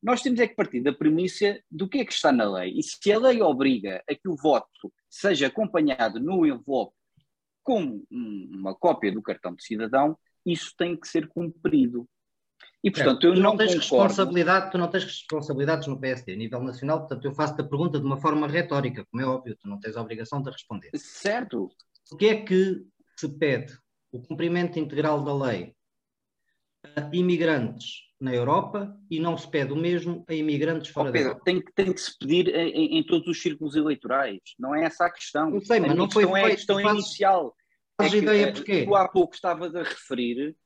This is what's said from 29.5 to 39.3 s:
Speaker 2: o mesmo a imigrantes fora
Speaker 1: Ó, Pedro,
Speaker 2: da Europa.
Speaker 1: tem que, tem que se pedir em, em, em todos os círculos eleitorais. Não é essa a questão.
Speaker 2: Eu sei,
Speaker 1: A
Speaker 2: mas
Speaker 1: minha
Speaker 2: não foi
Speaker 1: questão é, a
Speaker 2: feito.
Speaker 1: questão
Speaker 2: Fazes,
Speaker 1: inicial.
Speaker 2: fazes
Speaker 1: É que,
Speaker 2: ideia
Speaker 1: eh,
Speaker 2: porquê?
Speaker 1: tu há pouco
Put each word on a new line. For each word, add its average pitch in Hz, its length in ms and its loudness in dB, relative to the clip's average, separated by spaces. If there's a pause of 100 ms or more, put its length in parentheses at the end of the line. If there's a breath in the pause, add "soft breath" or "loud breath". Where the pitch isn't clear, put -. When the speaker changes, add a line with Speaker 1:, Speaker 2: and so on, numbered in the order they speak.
Speaker 2:
o 143 40 -4
mesmo 170 500 -2
a 165 60 -8
imigrantes 156 580 -2
fora 143 200 -4
Speaker 1:
Ó, - 20 -6
Pedro, 156 120 0
Speaker 2:
da 127 80 0
Europa. - 120 -14
Speaker 1:
tem 180 160 0
que, - 120 -16
tem 190 200 0
que - 80 -6
se - 180 -12
pedir 165 300 2
em, 165 220 0
em, 156 280 0
em 156 60 0
todos 165 240 0
os 160 120 -4
círculos 151 360 -4
eleitorais. 131 640 -2 (180)
Não 131 160 -6
é 156 100 0
essa 165 200 0
a 175 80 0
questão. 156 420 -4
Speaker 2:
Eu 202 60 0
sei, 214 180 2
Speaker 1:
A - 40 6
Speaker 2:
mas 147 80 2
Speaker 1:
minha 175 120 4
Speaker 2:
não 196 80 0
foi 214 140 6
Speaker 1:
questão 190 120 2
é, 196 40 4
a 196 40 4
Speaker 2:
feito. 208 120 4
Speaker 1:
questão 196 240 0
Speaker 2:
Fazes, 208 240 2
Speaker 1:
inicial. 190 520 2 (440)
Speaker 2:
fazes 202 140 4
Speaker 1:
É - 20 8
que, 202 80 6
Speaker 2:
ideia 208 220 6
Speaker 1:
eh, - 60 -2
Speaker 2:
porquê? 165 320 0
Speaker 1:
tu 202 120 4
há 185 120 6
pouco 180 260 2